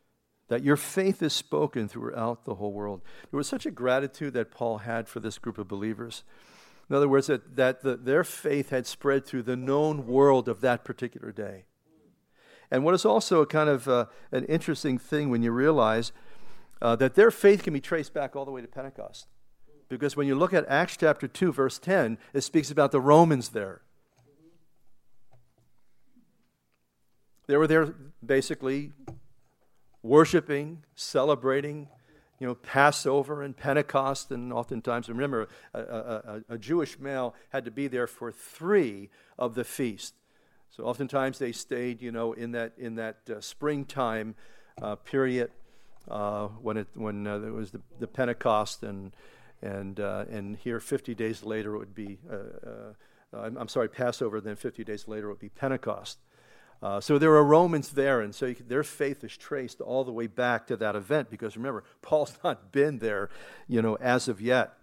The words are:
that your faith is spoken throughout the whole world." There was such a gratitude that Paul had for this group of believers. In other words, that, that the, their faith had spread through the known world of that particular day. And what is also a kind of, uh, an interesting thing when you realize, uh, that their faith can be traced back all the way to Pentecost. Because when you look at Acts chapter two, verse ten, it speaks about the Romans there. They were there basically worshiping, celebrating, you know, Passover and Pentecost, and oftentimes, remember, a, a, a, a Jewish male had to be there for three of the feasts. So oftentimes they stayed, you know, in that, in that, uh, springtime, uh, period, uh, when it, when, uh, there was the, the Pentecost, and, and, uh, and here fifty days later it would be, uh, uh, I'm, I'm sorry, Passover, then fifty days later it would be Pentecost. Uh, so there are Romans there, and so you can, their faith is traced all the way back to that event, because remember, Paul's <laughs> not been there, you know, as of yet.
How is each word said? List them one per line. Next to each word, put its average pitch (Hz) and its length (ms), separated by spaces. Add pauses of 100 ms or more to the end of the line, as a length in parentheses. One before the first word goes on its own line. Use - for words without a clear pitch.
(480)
that 120 140
your 143 140
faith 190 460
is 156 100
spoken 143 560
throughout 117 560
the 113 100
whole 104 180
world." 104 300 (280)
There 139 80
was 147 100
such 262 180
a 285 40
gratitude 135 600
that 117 180
Paul 113 280
had 117 300
for 117 120
this 104 180
group - 200
of 98 100
believers. 110 560 (640)
In 135 80
other 143 120
words, 135 180
that, 131 300
that 127 260
the, 131 140
their 135 280
faith 143 460
had 127 160
spread 139 380
through 131 180
the 123 140
known 143 500
world 131 420
of 113 140
that 120 220
particular 117 480
day. 98 320 (1080)
And 131 140
what 175 100
is 180 100
also 208 360
a 143 60
kind 151 220
of, 131 200
uh, 120 180 (240)
an 127 160
interesting 151 520
thing 147 320
when 117 120
you 117 100
realize, 117 600 (680)
uh, 117 140
that 127 180
their 214 160
faith 202 320
can 175 100
be 139 80
traced 160 320
back 143 220
all 139 100
the 139 60
way 127 120
to 117 60
Pentecost. 131 580 (600)
Because 135 280
when 143 100
you 139 80
look 180 180
at 156 160
Acts 147 280
chapter 147 320
two, 175 240
verse 131 260
ten, 139 400 (160)
it 139 60
speaks 143 300
about 143 220
the 139 80
Romans 147 500
there. 95 320 (3750)
They 143 100
were 156 100
there 156 280 (300)
basically 139 680 (1120)
worshiping, 151 800 (120)
celebrating, 143 920 (520)
you 135 60
know, 123 80
Passover 139 880
and 139 140
Pentecost, 139 760
and 123 200
oftentimes, 120 580
remember, 120 380 (260)
a, 113 60
a, 113 40
a, 110 720
a 117 40
Jewish 143 400
male 131 360 (160)
had 131 160
to 117 40
be 135 160
there 123 200
for 117 260
three 135 800 (280)
of 120 160
the 123 80
feasts. 117 520 (560)
So - 140
oftentimes 131 540
they 120 140
stayed, 123 480
you 123 100
know, 117 220
in 117 200
that, 117 260
in 117 160
that, 110 240 (120)
uh, 107 100
springtime, 123 920 (460)
uh, 104 160
period, 127 540 (580)
uh, 104 400
when 110 300
it, 98 160
when, 104 320
uh, 104 120
there 110 140
was 110 180
the, 107 100 (200)
the 120 80
Pentecost, 117 760
and, 98 300 (480)
and, 98 400
uh, 101 300
and 104 260
here 117 240
fifty - 340
days 110 300
later 107 300
it 107 40
would 104 160
be, 101 240 (100)
uh, - 60
uh, 110 1040
I'm, 110 180
I'm 120 120
sorry, 113 200
Passover, 120 520
then 104 160
fifty - 260
days 107 240
later 107 200
it 104 60
would 101 60
be 104 120
Pentecost. 127 680 (640)
Uh, 101 180
so 147 160
there 156 180
are 151 100
Romans 156 460
there, 135 320
and 104 120
so 135 120
you 123 100
can, 120 100
their 127 160
faith 143 400
is 110 140
traced 131 440
all 131 220
the 127 80
way 117 160
back 120 400
to 120 120
that 104 180
event, 120 340
because 110 260
remember, 117 280 (160)
Paul's 151 400
<laughs> - 40
not 135 280
been 139 260
there, 101 300 (400)
you 120 120
know, 110 160
as 123 300
of 104 140
yet. 120 320 (100)